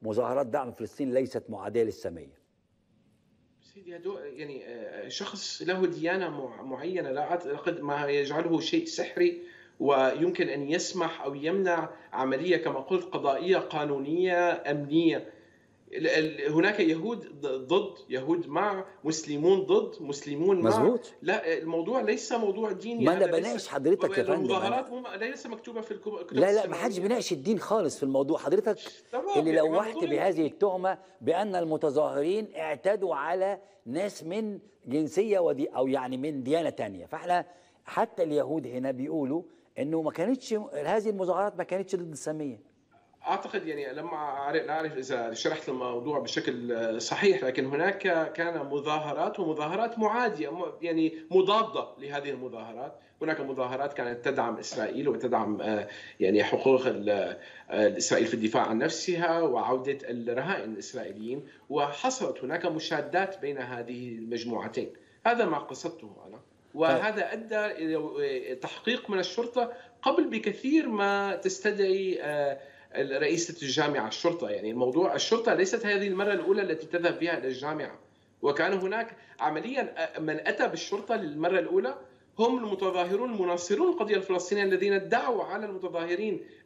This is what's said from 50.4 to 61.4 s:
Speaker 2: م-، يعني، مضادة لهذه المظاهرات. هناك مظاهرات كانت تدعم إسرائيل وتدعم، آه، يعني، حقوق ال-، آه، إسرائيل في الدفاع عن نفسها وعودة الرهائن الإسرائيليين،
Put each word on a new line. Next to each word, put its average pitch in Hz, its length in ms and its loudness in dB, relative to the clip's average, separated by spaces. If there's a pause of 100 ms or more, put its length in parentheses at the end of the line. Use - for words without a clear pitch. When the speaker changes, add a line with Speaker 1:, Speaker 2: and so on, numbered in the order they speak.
Speaker 2:
م-، 151 320 -6
يعني، 160 320 2 (180)
مضادة 185 560 4 (120)
لهذه 143 300 -6
المظاهرات. 120 720 -10 (220)
هناك 156 200 -2
مظاهرات 135 520 -2
كانت 120 320 -4
تدعم 117 320 0
إسرائيل 123 520 -2
وتدعم، 110 520 0
آه، 107 260 0 (320)
يعني، 101 240 6
حقوق 131 440 4
ال-، 101 220 0
آه، 98 880 0
إسرائيل 117 300 4
في - 60 -2
الدفاع 110 340 2
عن 113 100 2
نفسها 165 640 2
وعودة 131 640 2
الرهائن 120 720 -2
الإسرائيليين، 110 680 -8 (260)